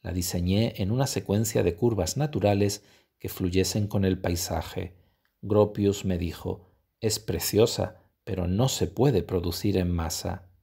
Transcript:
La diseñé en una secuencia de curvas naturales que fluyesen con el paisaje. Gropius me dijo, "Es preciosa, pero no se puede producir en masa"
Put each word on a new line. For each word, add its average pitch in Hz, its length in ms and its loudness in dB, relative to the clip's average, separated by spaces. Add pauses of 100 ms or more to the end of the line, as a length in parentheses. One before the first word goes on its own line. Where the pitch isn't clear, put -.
La 90 100 -8
diseñé 90 640 0
en 98 120 -2
una 131 160 0
secuencia 110 560 0
de 90 140 2
curvas 113 420 0
naturales 101 680 2 (360)
que - 100 -10
fluyesen 92 560 0
con 98 200 0
el 92 140 2
paisaje. 87 800 -4 (460)
Gropius 101 600 2
me 92 140 0
dijo, - 540 -6 (280)
"Es 110 200 -2
preciosa, - 800 0 (220)
pero 90 240 -4
no 107 220 2
se - 180 -2
puede 113 340 2
producir 92 560 -2
en 90 140 2
masa" 87 580 -6 (140)